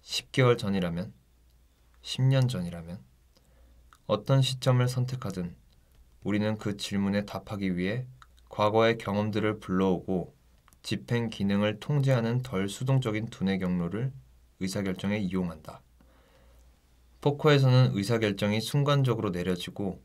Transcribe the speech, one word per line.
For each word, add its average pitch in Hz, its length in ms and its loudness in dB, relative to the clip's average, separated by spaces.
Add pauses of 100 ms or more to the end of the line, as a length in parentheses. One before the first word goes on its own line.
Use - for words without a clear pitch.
십 - 220 -10
개월 123 260 4
전이라면? 95 560 -4 (880)
십 - 220 -4
년 131 240 4
전이라면? 87 560 -6 (1040)
어떤 135 340 2
시점을 127 460 2
선택하든 98 720 -4 (680)
우리는 104 360 0
그 101 180 -6
질문에 101 480 -2
답하기 98 520 -6
위해 104 300 -4 (420)
과거의 113 500 2
경험들을 107 600 -2
불러오고 92 760 0 (520)
집행 117 440 -2
기능을 104 520 0
통제하는 127 640 0
덜 98 240 -2
수동적인 117 640 -2
두뇌 95 280 -2
경로를 90 540 -2 (480)
의사결정에 98 580 -4
이용한다. 90 640 -6 (1400)
포커에서는 135 760 6
의사결정이 104 640 0
순간적으로 131 680 2
내려지고 87 760 -4